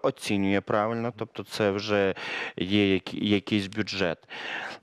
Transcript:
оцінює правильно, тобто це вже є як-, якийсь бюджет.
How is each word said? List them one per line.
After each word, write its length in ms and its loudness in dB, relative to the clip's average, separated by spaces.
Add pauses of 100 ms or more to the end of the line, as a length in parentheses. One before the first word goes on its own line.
оцінює 580 2
правильно, 560 -2
тобто 260 -10
це 280 0
вже 440 2 (420)
є 360 4
як-, 200 -2
якийсь 540 0
бюджет. 600 -4 (560)